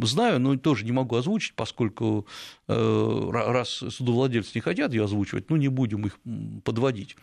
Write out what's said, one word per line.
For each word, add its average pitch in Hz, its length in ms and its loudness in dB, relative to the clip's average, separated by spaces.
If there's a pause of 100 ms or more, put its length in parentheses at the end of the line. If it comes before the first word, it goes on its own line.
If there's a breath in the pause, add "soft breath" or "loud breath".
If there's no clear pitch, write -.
знаю, 147 380 2
но 135 160 4
тоже 131 280 2
не 113 80 -2
могу 123 240 0
озвучить, 170 380 0
поскольку, 110 720 -2 (420 loud breath)
э, 110 40 0 (600)
ра-, 113 200 0
раз 123 160 2 (220)
судовладельцы 120 640 0
не 113 60 -2
хотят 196 320 -2
её 110 120 2
озвучивать, 104 460 -2
ну, 160 60 4
не 143 120 4
будем 113 380 -2
их, - 180 -8
м, 107 400 -8
подводить. 113 580 -2